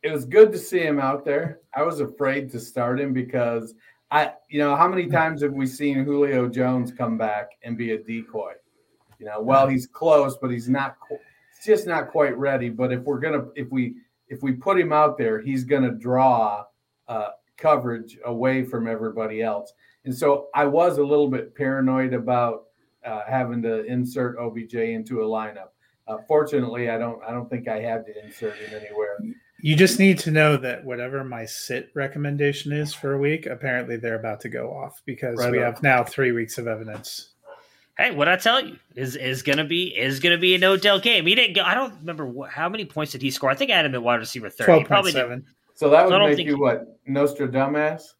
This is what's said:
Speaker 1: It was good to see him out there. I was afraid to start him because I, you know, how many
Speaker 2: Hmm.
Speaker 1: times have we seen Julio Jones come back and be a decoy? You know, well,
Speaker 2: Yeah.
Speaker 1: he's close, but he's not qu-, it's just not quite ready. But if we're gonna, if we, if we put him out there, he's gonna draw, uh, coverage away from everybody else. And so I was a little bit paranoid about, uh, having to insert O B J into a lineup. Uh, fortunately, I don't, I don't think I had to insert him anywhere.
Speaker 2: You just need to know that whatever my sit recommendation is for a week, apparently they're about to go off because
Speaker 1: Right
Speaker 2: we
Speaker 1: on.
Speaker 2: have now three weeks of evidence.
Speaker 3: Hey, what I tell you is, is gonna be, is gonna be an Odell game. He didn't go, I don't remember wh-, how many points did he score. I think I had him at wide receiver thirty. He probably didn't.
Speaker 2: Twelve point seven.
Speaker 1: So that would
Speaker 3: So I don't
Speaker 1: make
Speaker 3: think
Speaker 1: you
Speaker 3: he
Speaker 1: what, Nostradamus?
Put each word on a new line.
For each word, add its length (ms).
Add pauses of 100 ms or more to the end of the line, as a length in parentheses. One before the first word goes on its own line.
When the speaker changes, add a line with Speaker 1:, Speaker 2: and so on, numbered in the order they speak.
Speaker 1:
It 80
was 120
good 280
to 60
see 220
him 200
out 240
there. 360 (140)
I 80
was 180
afraid 520
to 80
start 400
him 120
because 640 (380)
I, 220 (140)
you 120
know, 160
how 100
many 180
Speaker 2:
Hmm. 80
Speaker 1:
times 300
have 120
we 120
seen 380
Julio 440
Jones 440
come 260
back 320 (140)
and 120
be 160
a 60
decoy? 540 (680)
You 60
know, 140
well, 260
Speaker 2:
Yeah. 60
Speaker 1:
he's 140
close, 500
but 140
he's 180
not 320
qu-, 200 (360)
it's 80
just 220
not 240
quite 260
ready. 320
But 240
if 100
we're 180
gonna, 340
if 160
we, 240 (340)
if 140
we 100
put 260
him 140
out 240
there, 240
he's 240
gonna 280
draw, 720 (440)
uh, 200 (280)
coverage 680
away 380
from 240
everybody 520
else. 320 (320)
And 100
so 380
I 140
was 320
a 60
little 240
bit 260
paranoid 580
about, 520 (420)
uh, 200
having 360
to 220
insert 540
O 120
B 160
J 260
into 300
a 20
lineup. 440 (380)
Uh, 120 (100)
fortunately, 640
I 80
don't, 240
I 80
don't 180
think 200
I 120
had 260
to 200
insert 300
him 220
anywhere. 380 (440)
Speaker 2:
You 160
just 220
need 200
to 140
know 260
that 260
whatever 400
my 220
sit 480
recommendation 760
is 200
for 220
a 40
week, 280
apparently 500
they're 220
about 220
to 100
go 200
off 360
because 320
Speaker 1:
Right 140
Speaker 2:
we 60
Speaker 1:
on. 60
Speaker 2:
have 180
now 220
three 280
weeks 260
of 80
evidence. 640 (640)
Speaker 3:
Hey, 140
what 180
I 80
tell 240
you 160 (200)
is, 180
is 280
gonna 220
be, 320
is 220
gonna 180
be 200
an 80
Odell 340
game. 280
He 100
didn't 180
go, 80
I 120
don't 260
remember 260
wh-, 240
how 180
many 160
points 280
did 100
he 80
score. 180
I 60
think 160
I 60
had 100
him 80
at 80
wide 140
receiver 340
thirty. 300
He 40
probably 280
didn't. 160
Speaker 2:
Twelve 20
point 160
seven. 80 (220)
Speaker 1:
So 140
that 120
would 80
Speaker 3:
So 60
I 20
don't 100
Speaker 1:
make 80
Speaker 3:
think 120
Speaker 1:
you 80
Speaker 3:
he 40
Speaker 1:
what, 460
Nostradamus? 1120